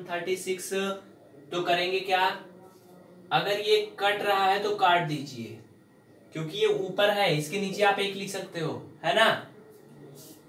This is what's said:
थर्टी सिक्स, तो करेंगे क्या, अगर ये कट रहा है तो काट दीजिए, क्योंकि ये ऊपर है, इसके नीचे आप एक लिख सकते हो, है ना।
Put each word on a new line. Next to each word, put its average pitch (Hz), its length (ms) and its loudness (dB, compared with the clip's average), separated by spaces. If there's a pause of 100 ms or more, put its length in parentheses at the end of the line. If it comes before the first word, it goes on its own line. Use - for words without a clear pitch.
(100)
थर्टी 175 260 -2
सिक्स, 185 360 -6
तो 196 920 -6
करेंगे 180 380 0
क्या, 185 260 2 (1040)
अगर 196 300 0
ये 214 200 4 (180)
कट 202 240 2
रहा 196 220 2
है 190 180 4
तो 208 140 0
काट 175 320 4
दीजिए, 123 500 -8 (760)
क्योंकि 160 240 -6
ये 214 80 4 (120)
ऊपर 196 320 2
है, 196 260 2
इसके 190 240 -4
नीचे 196 240 -2
आप 202 140 4
एक 196 180 -2
लिख 196 140 -8
सकते 175 300 -8
हो, 135 220 -6 (220)
है 170 120 0
ना। 220 140 6 (1200)